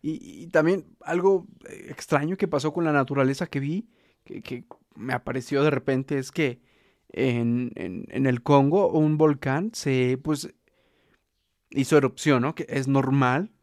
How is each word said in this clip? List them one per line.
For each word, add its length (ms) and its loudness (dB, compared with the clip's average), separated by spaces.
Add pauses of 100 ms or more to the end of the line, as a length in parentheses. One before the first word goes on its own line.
y, 400 -10
y 60 -16
también 360 2 (160)
algo, 460 0 (200)
eh, 220 -18
extraño 480 -2
que 120 -2
pasó 260 -2
con 100 -2
la 80 0
naturaleza 540 0
que 140 -6
vi, 280 -6 (360)
que, 180 -16
que 240 -12 (280)
me 200 -6
apareció 500 -2
de 60 4
repente, 480 -2
es 140 -8
que 280 -2 (480)
en, 680 0
en, 340 -8
en 160 0
el 160 0
Congo 500 4
un 240 2
volcán 560 0
se, 500 0
pues, 320 -4 (1160)
hizo 260 2
erupción, 460 2
¿no? 120 -2
Que 140 -10
es 200 -4
normal 640 2 (100)